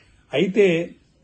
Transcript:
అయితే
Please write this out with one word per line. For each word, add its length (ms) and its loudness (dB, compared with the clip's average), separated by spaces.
అయితే 340 0